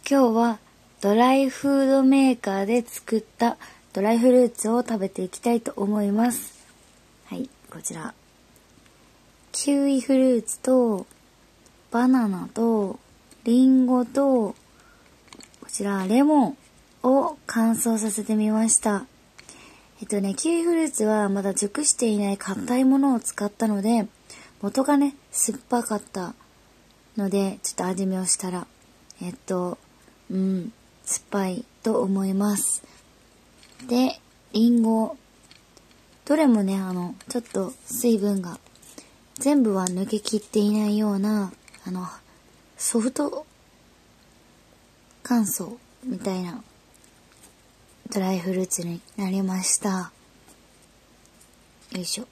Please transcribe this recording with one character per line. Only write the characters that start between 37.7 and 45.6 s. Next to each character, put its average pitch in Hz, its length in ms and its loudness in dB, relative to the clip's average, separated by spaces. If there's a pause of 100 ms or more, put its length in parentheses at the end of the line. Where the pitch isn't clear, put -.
水 240 320 0
分 196 240 -2
が、 175 180 -12 (760)
全 285 280 2
部 208 100 2
は 190 120 0
抜 180 220 -4
け 214 120 -2
き - 180 -4
っ - 20 0
て - 200 -2
い 208 120 2
な 214 160 0
い 208 100 0
よ 214 160 0
う 196 60 -2
な、 202 320 -2 (340)
あ 185 60 -8
の、 180 160 -8 (720)
ソ - 220 -2
フ 247 120 0
ト 523 340 -4 (1800)
乾 233 200 0
燥 196 320 -6 (280)